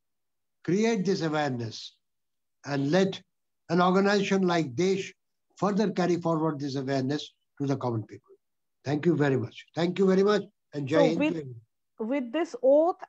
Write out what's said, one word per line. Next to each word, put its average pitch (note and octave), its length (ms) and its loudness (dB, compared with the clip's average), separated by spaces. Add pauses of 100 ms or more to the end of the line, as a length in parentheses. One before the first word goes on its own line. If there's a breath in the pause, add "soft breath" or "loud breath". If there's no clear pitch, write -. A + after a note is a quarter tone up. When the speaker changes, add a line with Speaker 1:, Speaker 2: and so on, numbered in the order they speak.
(640)
Speaker 1:
create G#3 420 0
this F3 160 0
awareness C#3+ 720 -4 (720)
and C#3 260 -2
let F#3+ 300 2 (480)
an F3 120 2
organization G3 680 2
like E3 280 0
Desh F#3+ 380 -2 (440)
further G3 340 0
carry F3 240 0
forward D#3+ 440 0
this C#3 160 -6
awareness C#3 580 -4 (260)
to C#3 80 -2
the C#3 80 0
common A#2 280 -4
people. - 300 -20 (520)
Thank C#3+ 200 -4
you E3+ 100 4
very C3+ 220 2
much. - 280 -8 (100)
Thank F3+ 240 -2
you G3 80 4
very F#3+ 160 4
much. G3+ 200 2 (300)
And D3 140 -6
Jai D#3 100 0
Speaker 2:
So D#3+ 80 6
Speaker 1:
Hind D#3+ 140 2
Speaker 2:
with, C#4+ 140 0
Speaker 1:
to E3 60 -6
everyone. B2+ 200 -12 (400)
Speaker 2:
with A#3+ 320 -4
this D#4 320 -4
oath D#4 320 4 (120)